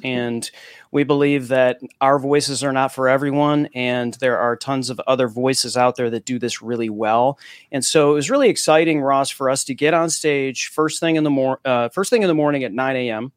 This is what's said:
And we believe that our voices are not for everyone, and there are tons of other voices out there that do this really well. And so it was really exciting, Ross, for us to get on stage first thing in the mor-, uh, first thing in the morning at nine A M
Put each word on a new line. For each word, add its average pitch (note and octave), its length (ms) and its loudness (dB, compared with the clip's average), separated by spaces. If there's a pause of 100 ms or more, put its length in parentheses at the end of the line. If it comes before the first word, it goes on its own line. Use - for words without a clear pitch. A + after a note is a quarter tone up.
And A#2+ 460 -4 (420)
we C#3+ 120 2
believe C#3+ 460 2
that B2+ 300 2 (220)
our C#3 180 4
voices C#3 440 0
are C3+ 100 -2
not C3 180 0
for C3 160 -2
everyone, C#3+ 680 2
and B2 420 -4
there B2+ 240 0
are A#2 180 0
tons C3 320 -4
of A#2 180 -8
other C3 220 2
voices B2 480 -2
out B2 180 2
there A#2+ 140 -2
that A2+ 160 -6
do B2 120 -4
this A#2 240 -6
really A2+ 280 -4
well. A2 500 0 (320)
And C3+ 140 -4
so D3 260 4
it D3 40 4
was D3 140 -2
really C4+ 200 4
exciting, D#3+ 500 2
Ross, C3+ 300 0
for C3+ 200 -2
us C3 160 -2
to C3+ 100 -8
get D3 180 0
on E3 160 0
stage C#3 580 -2
first D#3 320 -4
thing E3 160 0
in D#3 80 0
the D3+ 80 0
mor-, C3 320 0
uh, A#2+ 260 0
first F#3+ 200 -4
thing A3+ 140 2
in F#3+ 40 2
the E3+ 60 2
morning D3 320 0
at G#2 80 -8
nine C3 240 -2
A B2 120 -4
M A2 260 -6